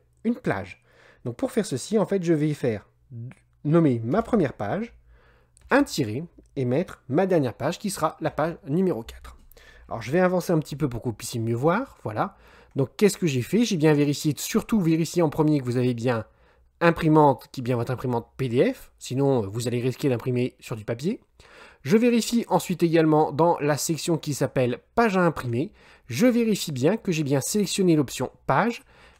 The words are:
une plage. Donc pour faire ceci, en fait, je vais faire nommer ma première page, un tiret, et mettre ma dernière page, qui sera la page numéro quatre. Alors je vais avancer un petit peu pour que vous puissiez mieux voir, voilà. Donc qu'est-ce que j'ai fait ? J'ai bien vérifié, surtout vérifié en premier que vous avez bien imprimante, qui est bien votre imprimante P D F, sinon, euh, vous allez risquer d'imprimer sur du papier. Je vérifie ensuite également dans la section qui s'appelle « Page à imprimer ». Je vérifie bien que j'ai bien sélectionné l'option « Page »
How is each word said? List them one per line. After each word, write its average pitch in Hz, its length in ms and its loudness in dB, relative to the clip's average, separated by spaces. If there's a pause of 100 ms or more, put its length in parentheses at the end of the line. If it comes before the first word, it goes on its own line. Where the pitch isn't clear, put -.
(260)
une 240 100 -2
plage. 95 480 -8 (400)
Donc 120 140 -8
pour - 160 -4
faire 208 120 0
ceci, 190 320 -4
en 190 80 2
fait, 196 160 -2
je 170 120 2
vais 151 200 0
faire 113 360 -4 (760)
nommer 147 400 4
ma 160 180 0
première 190 300 2
page, 156 420 -6 (760)
un 277 160 4
tiret, 127 400 -4 (320)
et 131 80 -2
mettre 131 420 -2
ma 170 200 2
dernière 147 260 2
page, 151 260 -4
qui 202 120 -6
sera - 280 -4
la 160 100 -2
page 160 280 -4 (100)
numéro 160 340 0
quatre. - 360 -18 (500)
Alors 113 140 -8
je 113 100 -10
vais 175 80 2
avancer 180 320 2
un 156 80 4
petit 147 160 -8
peu 143 140 -2
pour 117 120 -8
que 131 60 -4
vous 110 80 -4
puissiez - 240 -8
mieux 117 160 -2
voir, 170 480 -2
voilà. 131 320 -6 (400)
Donc 131 220 -2
qu'est-ce 202 200 4
que 180 100 0
j'ai 131 160 0
fait ? 226 200 0
J'ai 208 140 -2
bien 151 160 4
vérifié, 143 420 0
surtout - 460 -2
vérifié 165 400 2
en 156 80 4
premier 151 320 2
que 123 40 -8
vous 123 120 -2
avez 123 160 2
bien 117 320 -2 (560)
imprimante, 156 720 4
qui 135 80 -10
est - 20 -8
bien 120 140 0
votre 117 140 -4
imprimante 120 440 -4
P 135 140 -4
D 165 240 2
F, - 260 -18
sinon, 135 440 0
euh, 98 40 -6
vous 117 200 -6
allez 120 140 -2
risquer 131 280 -2
d'imprimer 123 500 -2
sur - 160 -12
du 107 80 -12
papier. 139 380 -6 (600)
Je 160 160 2
vérifie 233 520 2
ensuite 175 340 0
également 156 480 4
dans 160 280 2
la 147 180 0
section 165 400 -2
qui 147 160 -6
s'appelle « 127 480 -2 (140)
Page 220 220 2
à 180 40 4
imprimer ». 143 500 -2 (360)
Je 135 180 0
vérifie 226 480 2
bien 151 240 2
que 196 160 -4
j'ai 156 100 -2
bien 135 180 0
sélectionné 190 560 2
l'option « 131 340 -2 (160)
Page » 190 360 0 (360)